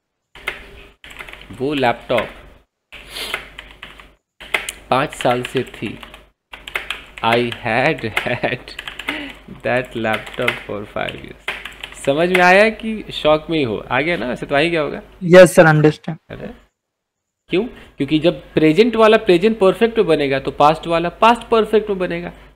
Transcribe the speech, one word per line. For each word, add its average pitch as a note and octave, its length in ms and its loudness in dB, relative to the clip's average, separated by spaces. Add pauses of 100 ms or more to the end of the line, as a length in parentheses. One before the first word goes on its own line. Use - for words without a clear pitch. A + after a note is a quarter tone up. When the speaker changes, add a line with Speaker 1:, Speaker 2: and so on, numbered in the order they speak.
(1500)
Speaker 1:
वो B2+ 220 -6
लैपटॉप A#2+ 540 -2 (2500)
पाँच C#3 240 -2
साल B2 300 -2
से B2+ 200 -6
थी। - 360 -12 (1300)
I A#2+ 260 0
had B2+ 540 -2
had A#2+ 540 -6 (920)
that B2 360 -4 (120)
laptop A2+ 520 -4
for G#2 360 -10 (120)
five - 180 -6
years। - 360 -16 (540)
समझ D#3 240 0
में F#3 120 2
आया F#3+ 280 6
कि A3 420 -8
शॉक D3+ 380 0
में E3 80 -2
ही D3+ 60 0
हो? G#2+ 280 -4
आ B2 100 2
गया E3+ 160 -2
ना? A3+ 100 -6
वैसे - 180 -8
तो C#3+ 100 -4
आ C#3 40 2
ही E3 100 0
गया E3+ 120 -2
होगा। C#3+ 200 -6 (220)
Speaker 2:
Yes, F3+ 220 10
sir, E3+ 200 6
understand। D3+ 500 2 (140)
Speaker 1:
अरे, - 200 -14 (1000)
क्यों? F3+ 160 -2
क्योंकि D#3 560 -4
जब E3 340 -2
present E3 420 4
वाला A3 220 4
present G#3+ 420 2
perfect A3+ 380 2
में G3+ 100 2
बनेगा C#3+ 320 0
तो C#3 120 -6
पास्ट D#3+ 360 2
वाला E3+ 220 -2
past A3+ 400 0
perfect G#3+ 400 2
में F#3+ 100 -6
बनेगा। F3 340 -6 (220)